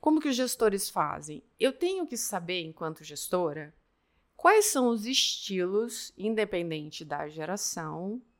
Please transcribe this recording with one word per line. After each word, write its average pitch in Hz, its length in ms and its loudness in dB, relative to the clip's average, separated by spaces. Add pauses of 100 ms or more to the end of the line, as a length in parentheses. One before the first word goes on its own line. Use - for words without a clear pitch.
Como 311 200 4
que 302 80 -2
os 262 80 2
gestores 220 540 0
fazem? 151 520 -4 (160)
Eu 262 140 4
tenho 349 340 -2
que 247 100 -8
saber, 180 460 -4
enquanto 160 420 -8
gestora, 151 720 -4 (640)
quais 415 300 8
são 254 220 4
os 226 180 0
estilos, 208 1120 0
independente 175 880 -2
da 147 240 -6
geração 165 920 -6 (180)